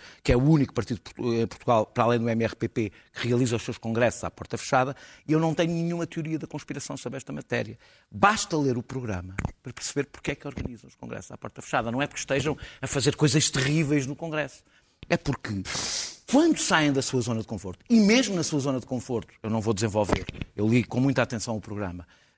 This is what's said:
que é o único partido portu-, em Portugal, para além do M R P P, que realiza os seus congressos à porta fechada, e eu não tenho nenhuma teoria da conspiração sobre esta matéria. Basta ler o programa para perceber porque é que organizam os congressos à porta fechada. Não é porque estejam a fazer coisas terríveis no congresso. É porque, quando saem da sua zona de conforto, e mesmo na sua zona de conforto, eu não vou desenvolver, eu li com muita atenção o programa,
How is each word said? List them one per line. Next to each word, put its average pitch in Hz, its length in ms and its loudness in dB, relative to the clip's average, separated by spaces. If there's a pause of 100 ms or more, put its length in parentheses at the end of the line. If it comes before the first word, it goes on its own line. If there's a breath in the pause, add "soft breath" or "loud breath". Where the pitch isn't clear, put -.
(220 loud breath)
que - 120 4
é - 20 6
o 120 80 4
único 147 300 4
partido 110 260 -2
portu-, 117 340 -4
em 117 140 2
Portugal, 110 380 0
para - 180 0
além 117 160 4
do 117 100 -2
M 117 140 0
R 110 100 -2
P - 140 -4
P, 107 240 -4 (220 soft breath)
que - 160 -6
realiza 123 260 2
os 110 80 -4
seus 123 140 -8
congressos 113 480 0
à 85 40 -6
porta - 280 -10
fechada, 131 360 0 (320 loud breath)
e 143 60 -6
eu 156 80 4
não 160 140 2
tenho 165 180 2
nenhuma 170 340 -2
teoria 160 320 -6
da 139 80 -8
conspiração - 520 -10
sobre 127 180 -8
esta 135 160 -12
matéria. 120 480 -6 (320 soft breath)
Basta 190 460 2
ler 139 200 2
o 120 60 -4
programa 98 500 -8 (280)
para 127 100 -14
perceber - 360 -6
porque - 240 -8
é 143 40 -8
que - 100 -14
organizam 127 440 -10
os - 60 -20
congressos 117 360 -12
à - 60 -14
porta - 240 -14
fechada. 120 280 -2
Não 120 120 -2
é 143 60 0
porque - 120 -12
estejam 139 380 -2 (240 loud breath)
a 131 60 -4
fazer 139 280 2
coisas 151 340 4
terríveis 143 560 2
no 135 120 -8
congresso. 156 440 -8 (480 soft breath)
É 165 60 4
porque, 110 480 -4 (680 loud breath)
quando 311 280 6
saem 156 340 4
da 135 100 2
sua 127 200 0
zona 113 200 -2
de 107 60 -12
conforto, 95 420 -10
e 233 100 8
mesmo 214 360 6
na 165 80 0
sua 147 160 -2
zona 131 200 -2
de - 60 -8
conforto, 120 560 -4
eu 110 80 -4
não 110 120 0
vou 110 120 2
desenvolver, 104 520 0 (300)
eu 104 120 0
li 117 160 4
com 120 160 -2
muita 131 220 4
atenção 113 340 -4
o 107 60 -6
programa, 92 460 -8 (300 soft breath)